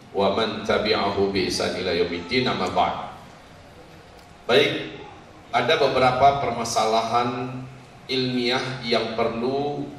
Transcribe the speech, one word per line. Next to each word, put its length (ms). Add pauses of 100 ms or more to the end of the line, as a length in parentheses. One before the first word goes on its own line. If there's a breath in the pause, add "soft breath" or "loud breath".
(100)
wa 240
man 320
tabi'ahu 640
bi 160
ihsan 320
ila 160
yaumiddin, 560
amma 240
ba'd. 400 (1300)
Baik, 440 (640)
ada 240
beberapa 640
permasalahan 1200 (480)
ilmiah 720
yang 320
perlu 720 (120)